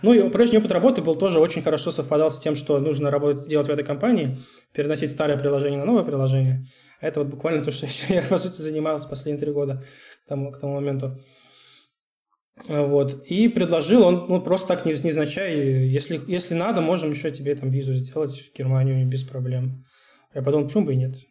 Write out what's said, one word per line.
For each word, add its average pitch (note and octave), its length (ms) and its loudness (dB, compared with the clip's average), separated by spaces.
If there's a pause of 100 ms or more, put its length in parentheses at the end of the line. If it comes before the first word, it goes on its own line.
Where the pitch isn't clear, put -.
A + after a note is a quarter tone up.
Ну, A3 120 6
и A3+ 160 6
прежний A#3 280 4
опыт G#3 140 2
работы F#3+ 300 4
был D#3 140 0
тоже F3 240 2
очень E3 220 4
хорошо D#3 300 -2
совпадал D3+ 400 0
с D#3 80 -8
тем, D3+ 160 -2
что C#3+ 240 0
нужно C#3+ 320 0
работать, C#3+ 360 0
делать D3 200 0
в D#3 40 0
этой D3 120 -2
компании, D3 540 0 (360)
переносить D3+ 380 -2
старое D3 260 0
приложение C#3 420 0
на C#3 60 -4
новое G#3+ 180 2
приложение. C3 640 0 (340)
Это D#3 200 -4
вот C#3 100 -2
буквально D#3 340 -2
то, D3+ 80 -4
что C3+ 160 -8 (100)
<laughs> - 120 -10
я, F3+ 140 2
по F3+ 140 0
сути, F3+ 240 -6
занимался D#3 460 -4
последние C#3+ 360 -6
три D3 100 -4
года C#3 300 -4 (420)
к - 40 -20
тому, C#3 220 -6
к - 80 -20
тому C#3 140 -6
моменту. C3+ 440 -4 (1500)
Вот. C#3+ 580 0
И G3+ 220 4
предложил E3+ 560 4
он, F3+ 260 4
ну, F3+ 120 2
просто F#3 260 0
так, F3+ 180 -2
невз-, D3+ 180 0
невзначай, D#3+ 540 -2
если, C3+ 720 0
если F3+ 260 -4
надо, F3+ 280 0
можем D#3+ 300 0
еще C#3+ 200 -4
тебе C#3 240 -4
там C3+ 140 -4
визу C3+ 240 -2
сделать C3+ 460 -4
в - 180 -20
Германию C3 500 2
без C3 160 -2
проблем. B2+ 600 -6 (500)
Я C#3 80 -6
подумал, C#3+ 240 0
почему E3+ 200 0
бы C#3+ 80 -2
и B2+ 40 2
нет? C3 180 -2 (160)